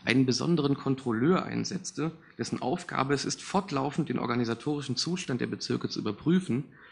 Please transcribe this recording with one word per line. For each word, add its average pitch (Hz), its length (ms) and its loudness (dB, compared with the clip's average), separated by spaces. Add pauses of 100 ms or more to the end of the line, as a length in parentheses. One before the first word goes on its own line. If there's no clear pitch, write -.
einen 127 200 6
besonderen 139 480 2
Kontrolleur 135 720 0
einsetzte, 117 680 -4 (260)
dessen - 240 -4
Aufgabe 139 500 0
es 135 120 0
ist, - 180 -4
fortlaufend 147 640 0
den 123 80 0
organisatorischen 123 760 0
Zustand 165 440 -2
der 123 80 0
Bezirke 123 400 -2
zu - 120 -4
überprüfen, 143 640 2 (280)